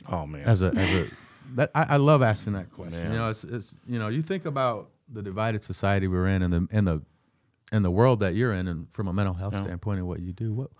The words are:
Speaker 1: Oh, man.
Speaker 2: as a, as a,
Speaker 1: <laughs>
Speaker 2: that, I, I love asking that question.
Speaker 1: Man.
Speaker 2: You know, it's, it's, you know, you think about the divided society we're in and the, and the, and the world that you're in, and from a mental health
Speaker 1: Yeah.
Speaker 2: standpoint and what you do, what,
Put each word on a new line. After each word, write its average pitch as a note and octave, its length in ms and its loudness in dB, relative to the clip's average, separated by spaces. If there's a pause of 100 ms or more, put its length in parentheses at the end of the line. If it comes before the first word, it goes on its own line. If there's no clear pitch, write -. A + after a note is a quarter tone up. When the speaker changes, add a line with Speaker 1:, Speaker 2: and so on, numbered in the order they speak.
(100)
Speaker 1:
Oh, D#2+ 160 -4
man. D2+ 160 -10
Speaker 2:
as G2 200 4
a, F#2 140 2
as F#2 200 2
a, D#2+ 80 2 (260)
Speaker 1:
<laughs> - 260 -20
Speaker 2:
that, D3+ 180 0
I, D3 160 2
I D3 80 6
love C#3+ 240 6
asking G#2+ 320 2
that F#2+ 180 -8
question. F2 260 -12
Speaker 1:
Man. E2 140 -4
Speaker 2:
You A2+ 60 -2
know, A2+ 120 -2
it's, G#2+ 140 -10
it's, G2+ 320 -12 (100)
you A#2+ 120 -6
know, G#2+ 100 -4
you C3+ 140 -2
think E3 240 -4
about B2+ 440 -2 (220)
the G#2+ 100 -10
divided G#2+ 400 -2
society F#2+ 460 0
we're F2+ 200 2
in F#2+ 140 4
and F2 100 2
the, F2 200 2
and G#2 160 4
the, D#2 140 0 (720)
and G#2 120 2
the F2+ 60 2
world A2+ 300 4
that F#2 140 0
you're A#2 180 0
in, F#2 160 -2
and E2 240 -6
from G2 160 -6
a F2 40 -4
mental G2 220 0
health F#2+ 200 -6
Speaker 1:
Yeah. G2 80 -4
Speaker 2:
standpoint F#2 360 -4
and F2+ 100 -4
what F2 120 -6
you F2+ 120 -8
do, A2 200 -6
what, B2+ 280 -6